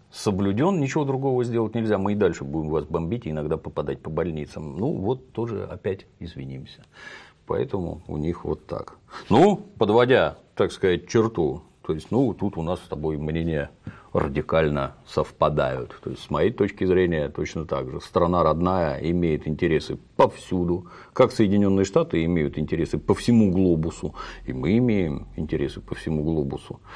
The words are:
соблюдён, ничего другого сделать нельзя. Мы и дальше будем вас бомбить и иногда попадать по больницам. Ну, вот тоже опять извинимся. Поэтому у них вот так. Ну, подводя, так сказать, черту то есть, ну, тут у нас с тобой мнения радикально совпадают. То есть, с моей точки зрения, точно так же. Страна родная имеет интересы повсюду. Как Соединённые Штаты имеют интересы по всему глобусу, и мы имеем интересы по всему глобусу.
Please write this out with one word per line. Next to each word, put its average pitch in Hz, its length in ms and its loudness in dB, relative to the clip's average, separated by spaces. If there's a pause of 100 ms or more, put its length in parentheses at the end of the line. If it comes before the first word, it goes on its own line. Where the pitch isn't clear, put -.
(140)
соблюдён, 104 640 0
ничего 143 240 0
другого 131 400 0
сделать 113 320 -2
нельзя. 110 220 2
Мы 98 160 0
и - 20 0
дальше 87 300 0
будем 78 240 -4
вас 76 160 0
бомбить 82 420 -4
и 80 40 -4
иногда 76 260 -4
попадать 76 420 -8
по - 100 -12
больницам. 78 680 -6
Ну, 104 160 -2
вот 127 400 -6
тоже 110 360 -6
опять - 360 -8 (160)
извинимся. 67 640 -14 (600)
Поэтому 87 600 -4
у 85 80 -8
них 78 300 -4
вот 78 200 -4
так. - 300 -10 (340)
Ну, 175 280 8 (200)
подводя, 110 600 6 (180)
так 101 160 2
сказать, 90 380 0
черту 90 540 2 (220)
то 82 80 -2
есть, 78 160 -8
ну, 113 240 2
тут 101 240 -4
у 82 60 -4
нас 85 160 -4
с - 80 -18
тобой 78 300 -4
мнения 78 520 -2 (420)
радикально 73 840 0 (120)
совпадают. 71 960 -2
То - 60 -8
есть, 65 140 -10
с - 80 -18
моей 78 200 2
точки 104 320 -2
зрения, 87 460 2
точно 80 360 -6
так 67 260 -4
же. 76 100 -8
Страна 87 420 2
родная 80 540 2 (140)
имеет 82 360 0
интересы 78 520 0 (160)
повсюду. 90 720 -4 (260)
Как 127 180 4
Соединённые 98 540 4
Штаты 90 400 0
имеют 80 320 0
интересы 78 400 -2
по 90 160 0
всему 110 380 4
глобусу, 85 640 0 (300)
и 65 80 -8
мы 69 260 2
имеем 98 560 0
интересы 76 440 -4
по - 140 -12
всему 78 300 -4
глобусу. 76 560 -4 (160)